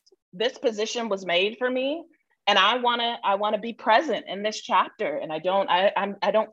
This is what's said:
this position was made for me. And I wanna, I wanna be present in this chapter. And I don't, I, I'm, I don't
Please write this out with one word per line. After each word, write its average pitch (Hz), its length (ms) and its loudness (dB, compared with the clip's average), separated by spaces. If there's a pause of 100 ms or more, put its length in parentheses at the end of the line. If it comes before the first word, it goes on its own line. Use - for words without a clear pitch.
(340)
this 220 240 -4
position 220 500 -4
was 196 180 -4
made 185 340 0
for 254 100 0
me. 269 360 -4 (420)
And 202 100 4
I 208 200 4
wanna, 240 460 -2
I 196 120 2
wanna 208 240 0
be 226 140 -10
present 226 540 2
in 196 140 -8
this 214 180 -4
chapter. 190 560 0
And 151 160 -6
I 156 60 -4
don't, 185 320 0
I, 190 260 4
I'm, 196 280 0
I 202 80 2
don't 214 220 2